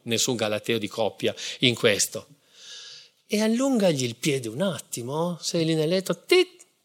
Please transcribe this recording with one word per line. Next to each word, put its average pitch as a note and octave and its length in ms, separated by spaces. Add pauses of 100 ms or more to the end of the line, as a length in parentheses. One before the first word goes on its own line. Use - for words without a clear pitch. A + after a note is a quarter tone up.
nessun A#2 320
galateo G#2+ 420
di G#2 100
coppia G#2 460 (260)
in B2 140
questo. G#2 520 (1000)
E G#3 140
allungagli A3 640
il A#2 120
piede C3+ 320
un A2+ 120
attimo, D#3+ 800
sei E3+ 240
lì D#3+ 100
nel D#3 140
letto, F#3 360
tit, F4+ 400 (200)